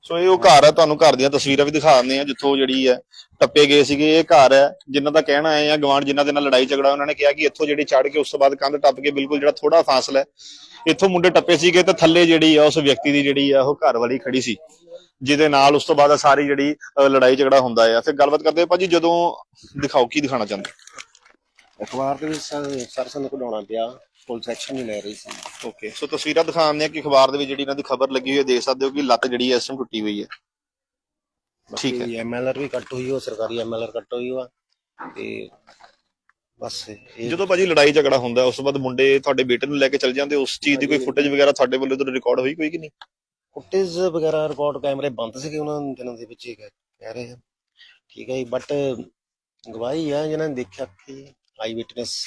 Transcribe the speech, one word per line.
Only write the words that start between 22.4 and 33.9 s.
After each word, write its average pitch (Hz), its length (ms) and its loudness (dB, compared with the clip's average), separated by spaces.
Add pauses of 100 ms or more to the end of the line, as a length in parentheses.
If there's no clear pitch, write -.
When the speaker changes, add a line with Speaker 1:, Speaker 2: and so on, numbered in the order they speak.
Speaker 2:
ਸਰ, 143 380 -10 (120)
ਸਰ 131 180 -8
ਸਾਨੂੰ 139 220 -10
ਕਢਾਉਣਾ 120 300 -8
ਪਿਆ, 113 340 -8 (320)
ਪੁਲਿਸ 117 220 -10
ਐਕਸ਼ਨ 120 260 -12
ਨਹੀਂ 131 100 -8
ਲੈ 104 160 -10
ਰਹੀ 101 140 -14
ਸੀ। - 160 -20 (380)
Speaker 1:
ਓਕੇ, 107 260 -14
ਸੋ 147 120 -10
ਤਸਵੀਰਾਂ 151 380 -2
ਦਿਖਾਉਂਦੇ 156 400 0
ਆ 156 40 -4
ਕਿ 156 120 -10
ਅਖਬਾਰ 135 300 4
ਦੇ 139 80 -6
ਵਿੱਚ 139 100 -4
ਜਿਹੜੀ 139 140 -8
ਇਹਨਾਂ 139 120 -6
ਦੀ 139 80 -8
ਖਬਰ 135 280 -4
ਲੱਗੀ 131 200 -4
ਹੋਈ 139 80 0
ਹੈ, 139 40 0
ਦੇਖ 123 200 0
ਸਕਦੇ 131 240 -4
ਹੋ 131 40 -2
ਕਿ 143 120 -6
ਲੱਤ 123 240 0
ਜਿਹੜੀ 127 260 -2
ਹੈ 123 40 2
ਇਸ 113 100 -4
ਟਾਈਮ 135 120 -12
ਟੁੱਟੀ 113 220 -8
ਹੋਈ 104 220 -6
ਹੈ। - 40 -12 (1500)
ਠੀਕ 131 160 -4
ਹੈ। 123 40 -6
Speaker 2:
ਬਾਕੀ 113 180 -8
ਐਮ 117 180 -8
ਐਲ 123 140 -4
ਆਰ 131 100 -6
ਵੀ 139 100 -8
ਕੱਟ 123 240 -10
ਹੋਈ 127 180 -8
ਹੋ, 135 80 -4
ਸਰਕਾਰੀ 113 400 -8
ਐਮ 113 160 -8
ਐਲ 113 80 -8
ਆਰ 110 80 -10